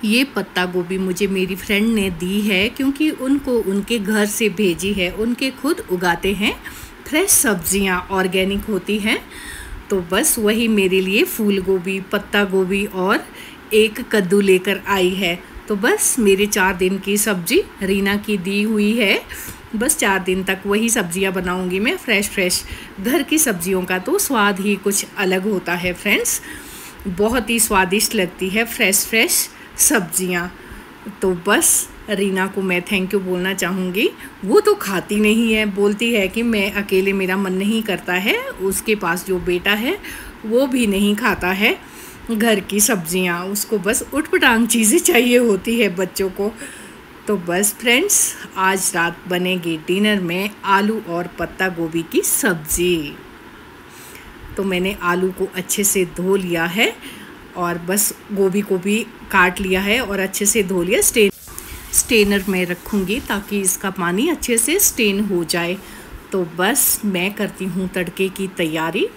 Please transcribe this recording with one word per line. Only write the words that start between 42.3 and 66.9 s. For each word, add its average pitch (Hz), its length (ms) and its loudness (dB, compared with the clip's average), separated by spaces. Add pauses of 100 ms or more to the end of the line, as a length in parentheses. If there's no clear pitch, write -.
घर 220 320 4
की 196 180 -2
सब्जियां, 180 640 0
उसको 202 340 -2
बस 202 260 0
उटपटांग 269 600 2
चीज़ें 226 340 4
चाहिए 247 380 6
होती 233 420 2
है 202 160 4
बच्चों 190 340 -2
को। 202 220 -4 (760)
तो 208 100 2
बस 175 360 0
friends, 247 600 2 (220)
आज 190 380 2
रात 170 340 0
बनेगी 180 480 0 (100)
dinner 202 340 4
में 185 300 -2 (160)
आलू 202 420 4
और 170 300 -4
पत्ता 180 320 -2
गोभी 165 340 -2
की 320 200 0
सब्ज़ी। 170 920 0 (1400)
तो 196 80 -2
मैंने 190 380 0
आलू 180 300 2
को 190 220 -4
अच्छे 190 300 -2
से 190 200 2 (120)
धो 185 200 2
लिया 170 300 0
है 220 280 0 (600)
और 175 240 -2
बस 190 320 0 (200)
गोभी 196 300 2
को 196 160 -2
भी 202 240 0 (280)
काट 185 300 4
लिया 185 200 0
है 208 200 2
और 202 200 -2
अच्छे 196 260 -2
से 214 160 4
धो 185 200 0
लिया। 214 200 2
स्टे-, 208 280 4 (640)
स्ट्रेनर 202 540 4
में 185 180 2
रखूँगी 190 540 -2
ताकि 202 400 -4
इसका 190 320 -2
पानी 190 360 0
अच्छे 240 300 -2
से 311 220 0
स्ट्रेन 208 420 2
हो 185 220 0
जाए। 170 320 -2 (560)
तो 185 120 0 (140)
बस 208 480 2